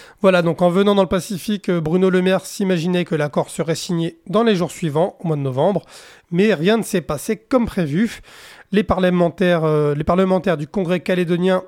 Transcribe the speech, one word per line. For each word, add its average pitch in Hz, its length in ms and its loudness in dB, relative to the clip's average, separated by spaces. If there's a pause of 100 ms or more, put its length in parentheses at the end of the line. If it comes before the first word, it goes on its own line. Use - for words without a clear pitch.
(220)
Voilà, 185 180 6
donc 170 220 0
en 175 80 4
venant 202 240 2
dans 196 80 4
le 185 60 -2
Pacifique, 196 640 -4
Bruno 175 380 2
Le 185 140 2
Maire 185 240 0
s'imaginait 180 580 -2
que 170 100 -6
l'accord 147 360 -2
serait 156 240 -4
signé 165 520 -4
dans 208 160 2
les 226 140 2
jours 170 140 -2
suivants, 160 500 -2
au - 60 -6
mois 156 100 -2
de 143 60 -4
novembre, 139 400 0 (480)
mais 190 240 4
rien 180 240 2
ne 208 40 -2
s'est 180 200 -4
passé 156 340 -6
comme 240 300 -2
prévu. 175 540 -2 (520)
Les 196 100 4
parlementaires, 180 800 0
euh, 151 300 2
les 147 80 -4
parlementaires 185 540 0
du 151 100 -6
Congrès 180 340 -2
calédonien 180 680 0